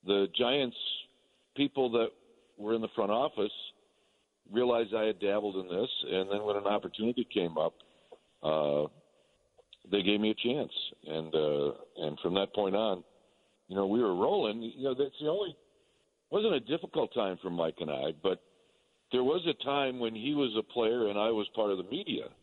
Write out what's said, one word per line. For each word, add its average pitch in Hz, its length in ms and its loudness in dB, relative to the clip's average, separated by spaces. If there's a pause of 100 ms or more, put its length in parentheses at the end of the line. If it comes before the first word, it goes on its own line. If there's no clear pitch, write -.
the 98 220 4 (100)
Giants 127 380 0 (800)
people 135 340 0
that 113 180 2 (480)
were 107 180 -2
in 113 60 0
the 107 140 -4
front 101 160 0
office 110 420 0 (960)
realized 117 440 2
I 110 100 2
had 107 160 0
dabbled 101 360 0
in 92 120 -6
this, 90 220 -2 (200)
and 95 180 0
then 101 140 -2
when 104 140 0
an 101 100 -2
opportunity 107 680 0
came 85 240 0
up, 80 180 0 (680)
uh, 76 440 2 (1040)
they 101 100 2
gave 104 180 4
me 107 100 4
a 107 40 2
chance, 123 380 -2 (340)
and, 80 280 -4
uh, 73 380 2 (260)
and 76 220 -4
from 90 140 0
that 98 180 2
point 98 220 0
on, 101 300 0 (640)
you 92 80 -6
know, 98 100 2
we 110 160 4
were 98 140 2
rolling. 117 460 2
You 117 220 -8
know, 135 100 0
that's 139 260 -2
the 151 80 -2
only, 180 260 -2 (760)
wasn't 208 240 2
a 135 60 2
difficult 139 540 -4
time 95 260 0
for 92 100 -6
Mike 85 280 0
and 78 120 -4
I, 71 220 -2 (100)
but 92 200 0 (680)
there 127 120 2
was 165 220 2
a - 180 -4
time 135 340 0
when 113 160 -2
he 123 200 -4
was 139 240 2
a 107 40 0 (100)
player 113 360 2
and 101 100 0
I 110 120 2
was 107 240 0
part 107 160 2
of 95 80 0
the 92 60 -6
media. 110 400 -4 (180)